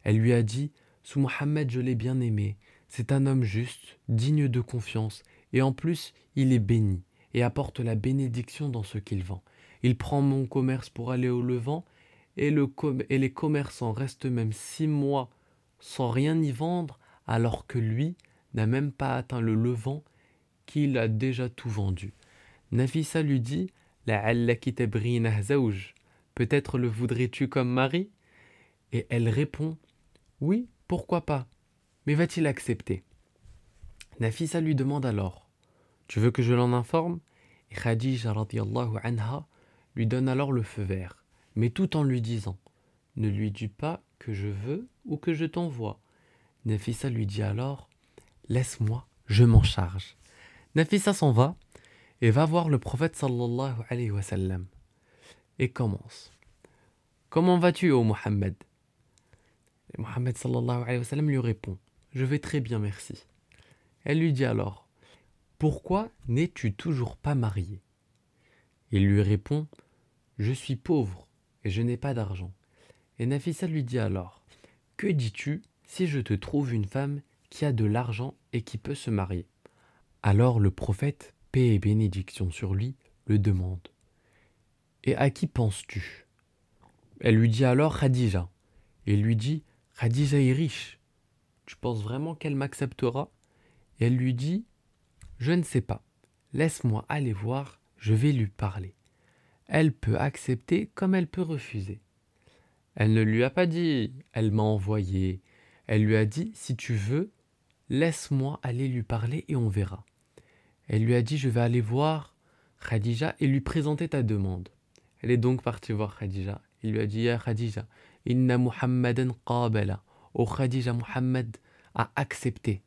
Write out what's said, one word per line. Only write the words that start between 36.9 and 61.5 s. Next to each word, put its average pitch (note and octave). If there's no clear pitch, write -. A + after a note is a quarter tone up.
Et -
Khadija A#2
radiyallahu A2
anha A#2+
lui A2+
donne B2+
alors C#3
le A#2+
feu G#2
vert, F#2
mais A#2
tout F#3
en D3+
lui C3
disant, « G#2+
Ne A2
lui G#2
dis G#2
pas -
que A2+
je G2+
veux B2+
ou D#3+
que E3
je D#3
t'envoie. » C#3+
Nafisa A2+
lui A2+
dit G2+
alors, « A#2+
Laisse-moi, A#2
je A2
m'en A2
charge. » F#2+
Nafisa G3
s'en D3
va C3
et A#2
va C#3
voir D#3+
le C#3
prophète D#3
sallallahu B2
alayhi A#2+
wa G2+
sallam F#2
et B2+
commence. « -
Comment F3+
vas-tu, F3+
ô A#2+
Mohammed ? » G#2
Et -
Mohammed A#2+
sallallahu B2
alayhi B2
wa A#2+
sallam D3
lui C#3
répond, « G#2+